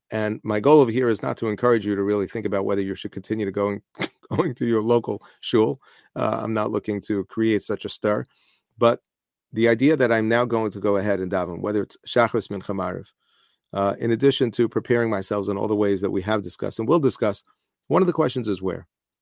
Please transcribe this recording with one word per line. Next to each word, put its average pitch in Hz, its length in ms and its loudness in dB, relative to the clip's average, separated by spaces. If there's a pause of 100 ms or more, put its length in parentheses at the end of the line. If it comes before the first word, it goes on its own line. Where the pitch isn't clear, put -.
(120)
And 107 320 -2
my 107 160 -2
goal 147 200 8
over 120 100 4
here 123 180 0
is 110 140 0
not 135 160 -4
to 113 100 -4
encourage 110 360 2
you 104 120 -2
to 101 60 -2
really 101 260 0
think 107 180 -8
about 98 180 -2
whether 101 180 0
you 95 120 -4
should - 180 -12
continue 110 320 -6
to 98 80 -4
going, 101 300 -2 (160)
<laughs> - 380 -10
going 156 180 0
to 123 120 -4
your 113 160 2
local 113 400 0 (180)
shul. 120 400 2 (340)
Uh, 113 280 -2
I'm 113 120 -4
not 110 160 0
looking 104 320 -4
to 101 220 -4
create 113 380 0
such - 220 -6
a 101 40 -6
stir, 107 360 -2 (540)
but 117 220 4 (520)
the 113 160 2
idea 135 280 4
that 123 160 2
I'm 110 160 2
now 117 160 2
going 113 280 -2
to 101 80 -12
go 101 160 2
ahead 98 240 0
and 90 100 -4
daven, 90 300 -4
whether 101 220 -2
it's - 140 -10 (100)
Shachris, 117 420 0
Mincha, 98 260 -8
Maariv, 92 340 -6 (640)
uh, 98 260 -2
in 117 140 0
addition 123 400 2
to 113 160 2
preparing 117 420 0
myself 101 380 -2
in 98 80 -2
all 101 120 -2
the 107 60 2
ways 101 280 2
that 98 80 -2
we 98 120 -2
have 104 200 -2
discussed 95 360 -8
and 113 100 -4
will 165 120 4
discuss, 113 420 0 (460)
one 170 140 2
of 180 40 4
the 170 60 0
questions 127 360 -2
is 92 140 -4
where? 90 240 -6 (360)